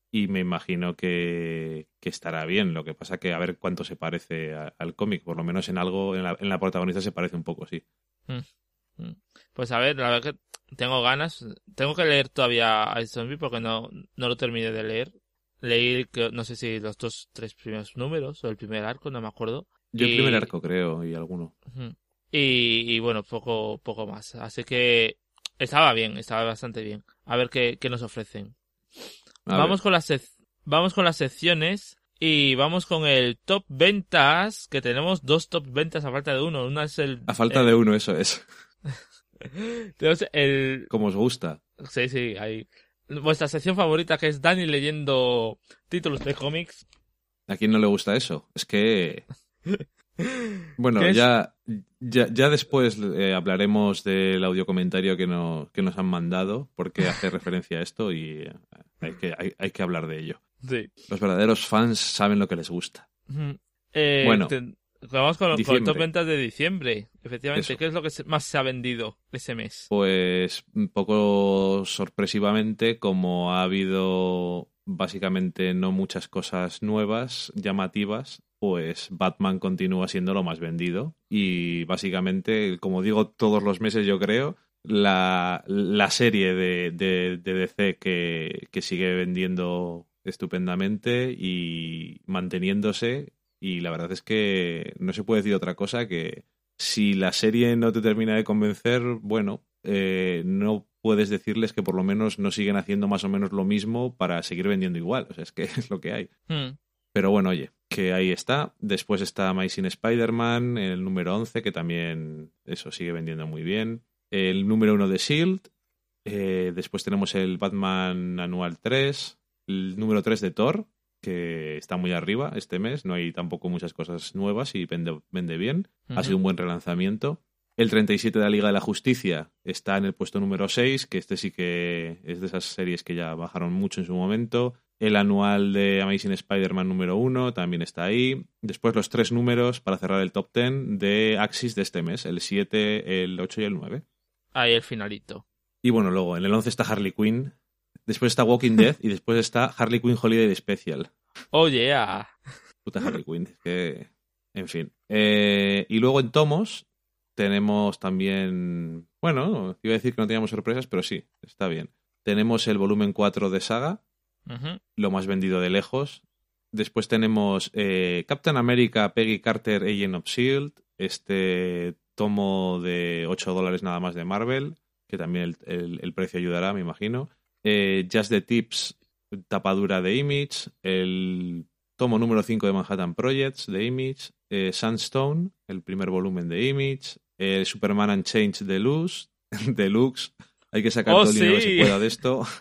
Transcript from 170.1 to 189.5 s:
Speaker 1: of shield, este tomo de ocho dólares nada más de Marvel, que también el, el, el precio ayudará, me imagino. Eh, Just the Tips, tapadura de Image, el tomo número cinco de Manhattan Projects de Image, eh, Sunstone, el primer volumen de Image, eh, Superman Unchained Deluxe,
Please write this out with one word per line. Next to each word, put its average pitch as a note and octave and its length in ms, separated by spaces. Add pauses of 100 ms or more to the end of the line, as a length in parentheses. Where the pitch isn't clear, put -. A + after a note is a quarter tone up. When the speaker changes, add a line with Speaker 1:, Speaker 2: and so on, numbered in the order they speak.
Speaker 1:
of F2 120
shield, C#3 460 (260)
este F2+ 960 (200)
tomo F#2+ 680
de F2 460
ocho F#2 260
dólares F#2 280
nada F2+ 160
más F2 160
de E2+ 100
Marvel, B2+ 520 (320)
que - 100
también F2 260
el, E2+ 120 (100)
el, F2 360
el F2 120
precio F#2 240
ayudará, F2 360
me G2+ 60
imagino. G#2+ 500 (340)
Eh, G2 480
Just G#2+ 180
the G#2+ 120
Tips, - 560 (500)
tapadura F#2+ 540
de F#2+ 140
Image, C#3+ 540 (120)
el F#2 840 (300)
tomo A#2+ 220
número A2+ 240
cinco G#2+ 240
de G2 60
Manhattan F#2 420
Projects C3+ 520
de G2 180
Image, C3 460 (200)
eh, F#2+ 220
Sunstone, C#3 800 (180)
el F#2+ 140
primer F#2+ 280
volumen F#2 380
de F2+ 180
Image, C#3 520 (200)
eh, F#2+ 260
Superman G#2 460
Unchained G2+ 560
Deluxe, B2+ 640 (200)